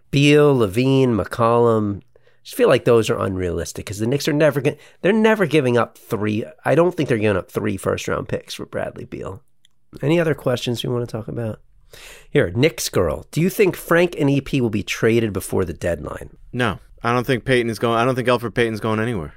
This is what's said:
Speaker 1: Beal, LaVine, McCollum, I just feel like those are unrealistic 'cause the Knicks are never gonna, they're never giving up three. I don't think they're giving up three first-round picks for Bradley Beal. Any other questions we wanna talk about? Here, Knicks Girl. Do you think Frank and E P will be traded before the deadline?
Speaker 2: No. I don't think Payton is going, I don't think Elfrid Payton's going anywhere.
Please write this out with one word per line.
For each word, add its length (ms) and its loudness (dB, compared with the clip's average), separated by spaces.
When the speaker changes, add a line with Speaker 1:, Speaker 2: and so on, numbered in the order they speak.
Speaker 1:
Beal, 460 6
LaVine, 520 2
McCollum, 880 2
I 220 -20
just 140 -16
feel 120 2
like 160 2
those 240 4
are 100 -2
unrealistic 680 -4
'cause 120 -10
the 80 -2
Knicks 220 -2
are 60 0
never 260 2
gonna, 160 -2
they're 140 2
never 320 2
giving 320 2
up 180 -2
three. 480 -4
I 80 2
don't 200 4
think 140 -2
they're 80 2
giving 220 2
up 120 -8
three 280 -4
first-round 500 -4
picks 240 -8
for 140 -12
Bradley 400 -8
Beal. 360 -12
Any 180 2
other 140 0
questions 500 -4
we 60 -4
wanna 160 -4
talk 220 -10
about? 320 -8
Here, 260 2
Knicks 360 0
Girl. 400 -2
Do 100 -2
you 80 2
think 260 2
Frank 440 0
and 100 2
E 140 2
P 180 -2
will 80 0
be 140 -2
traded 500 0
before 320 -2
the 80 -8
deadline? 640 -8
Speaker 2:
No. 280 -4
I 120 0
don't 120 -2
think 200 -2
Payton 240 2
is 80 -8
going, 200 0
I 60 2
don't 100 2
think 140 -2
Elfrid 240 0
Payton's 280 0
going 200 -2
anywhere. 360 -4